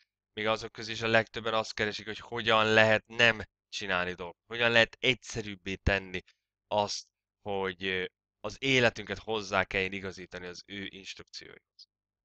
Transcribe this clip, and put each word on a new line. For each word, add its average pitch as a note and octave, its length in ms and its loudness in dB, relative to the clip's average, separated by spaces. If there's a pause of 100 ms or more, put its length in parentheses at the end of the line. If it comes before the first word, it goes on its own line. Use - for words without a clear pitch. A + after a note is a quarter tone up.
(340)
még G#2+ 140 -6
azok A2 240 -2
közül A2+ 220 -10
is A2 80 -8
a A#2 60 0
legtöbben A2+ 460 2
azt A2 200 0
keresik, G#2 320 -4
hogy G#2+ 140 -10
hogyan A2+ 460 2
lehet A2 420 6
nem A2+ 340 4 (280)
csinálni F2+ 440 -2
dolgokat, F2 340 -12
hogyan A#2 240 0
lehet A#2 280 4
egyszerűbbé G#2 760 -4
tenni F#2+ 460 -2 (460)
azt, G#2 400 -2 (340)
hogy, F#2+ 420 -4
ö, F#2 220 -2 (340)
az G#2 200 -10
életünket A2+ 600 0
hozzá G2+ 440 -2
kelljen F#2+ 280 -2
igazítani F2+ 540 -12
az F2 200 -14
ő G2 240 -12
instrukcióihoz. - 1000 -18 (380)